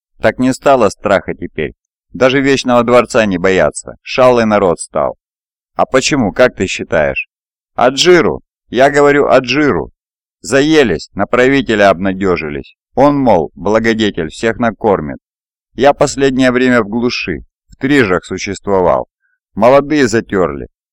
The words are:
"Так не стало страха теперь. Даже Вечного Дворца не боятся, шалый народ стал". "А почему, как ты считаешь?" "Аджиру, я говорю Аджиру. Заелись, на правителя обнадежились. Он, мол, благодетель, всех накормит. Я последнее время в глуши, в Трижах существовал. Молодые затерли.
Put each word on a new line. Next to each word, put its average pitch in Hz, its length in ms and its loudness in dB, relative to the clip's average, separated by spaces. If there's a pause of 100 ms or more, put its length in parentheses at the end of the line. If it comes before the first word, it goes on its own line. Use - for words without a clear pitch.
(220)
"Так 110 180 -2
не 127 140 0
стало 127 340 2
страха 95 480 -2
теперь. 78 380 -10 (400)
Даже 131 280 0
Вечного 127 420 0
Дворца 117 420 2
не 92 140 -2
боятся, 85 640 -2
шалый 123 420 2
народ 101 340 0
стал". 67 380 -6 (580)
"А 92 100 0
почему, 131 460 -2
как 127 240 0
ты 95 120 -4
считаешь?" 76 600 -4 (460)
"Аджиру, 131 680 2 (280)
я 131 220 2
говорю 143 360 2
Аджиру. 123 640 0 (500)
Заелись, 135 720 0
на 98 120 -4
правителя 117 640 2
обнадежились. 90 840 -4 (200)
Он, 143 220 2
мол, 110 380 2
благодетель, 107 720 -2
всех 113 300 -4
накормит. 92 580 -2 (560)
Я 135 200 2
последнее 135 580 0
время 123 320 2
в 101 40 -8
глуши, 113 580 -6 (240)
в - 80 -20
Трижах 131 460 0
существовал. 92 840 -2 (480)
Молодые 139 520 2
затерли. 92 600 -4 (260)